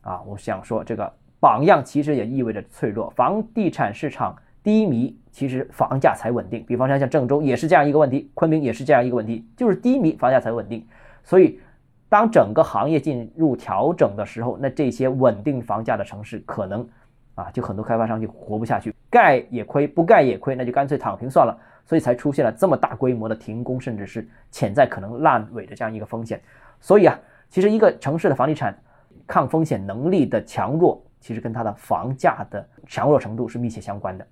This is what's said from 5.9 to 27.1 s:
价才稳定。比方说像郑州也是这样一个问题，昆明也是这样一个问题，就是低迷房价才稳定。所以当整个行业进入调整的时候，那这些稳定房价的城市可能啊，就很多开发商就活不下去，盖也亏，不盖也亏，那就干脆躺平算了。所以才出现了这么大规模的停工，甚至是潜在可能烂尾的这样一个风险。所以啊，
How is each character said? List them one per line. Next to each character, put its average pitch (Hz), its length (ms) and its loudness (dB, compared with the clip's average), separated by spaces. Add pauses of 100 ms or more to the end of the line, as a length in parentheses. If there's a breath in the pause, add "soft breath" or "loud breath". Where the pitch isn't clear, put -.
价 131 160 2
才 - 160 -6
稳 104 180 -4
定。 113 160 -10
比 120 100 -4
方 127 120 0
说 139 100 2
像 139 100 0
郑 131 200 0
州 143 160 0
也 135 120 0
是 160 120 -4
这 165 80 4
样 147 120 6
一 147 40 0
个 143 80 4
问 147 100 4
题， 135 240 -6
昆 170 160 0
明 160 100 2
也 127 140 -2
是 139 100 -8
这 131 80 0
样 127 140 6
一 127 60 -2
个 123 40 -2
问 117 80 -2
题， 110 320 -8
就 247 140 0
是 185 60 2
低 254 240 0
迷 160 160 2
房 127 160 2
价 131 80 4
才 113 120 -2
稳 113 160 -6
定。 113 160 -10 (400 soft breath)
所 180 160 4
以 160 200 4 (500 loud breath)
当 220 180 6
整 123 280 4
个 160 80 4
行 117 260 0
业 160 100 2
进 123 380 -6
入 156 180 2
调 117 380 -2
整 113 220 2
的 104 100 -6
时 113 180 -10
候， 117 160 -4
那 135 80 -4
这 131 220 -2
些 123 180 -2
稳 127 360 2
定 135 180 -4
房 110 240 -6
价 120 100 -2
的 104 80 -8
城 101 200 -12
市 107 160 -14
可 - 260 -8
能 101 240 -8 (460 soft breath)
啊， 90 180 -12
就 123 80 -6
很 104 140 -6
多 107 100 -8
开 117 140 0
发 113 80 0
商 110 120 -4
就 110 80 -6
活 - 300 -10
不 113 80 -4
下 120 160 -2
去， 107 120 -8 (160)
盖 185 280 6 (120)
也 117 140 -8
亏， 147 240 -2
不 170 160 -2
盖 190 180 6
也 120 160 2
亏， 135 180 -4
那 127 100 -4
就 120 80 -6
干 143 120 0
脆 139 120 -4
躺 104 200 -6
平 120 120 -10
算 135 180 4
了。 113 100 -4 (280 soft breath)
所 165 120 0
以 160 40 4
才 123 120 0
出 139 200 -2
现 143 100 0
了 113 80 2
这 190 160 0
么 147 80 4
大 - 200 -4
规 127 180 0
模 113 160 -6
的 110 60 -4
停 113 280 -10
工， 127 160 -6
甚 120 180 -8
至 101 80 -10
是 104 220 -12 (240 soft breath)
潜 101 240 -4
在 135 100 6
可 - 140 -10
能 110 220 -10
烂 127 320 2
尾 107 120 -12
的 - 80 -18
这 117 120 -8
样 110 60 -6
一 110 100 -10
个 107 40 -10
风 117 200 -8
险。 110 160 -10 (400 soft breath)
所 208 180 6
以 185 60 8
啊， 139 120 6 (320 soft breath)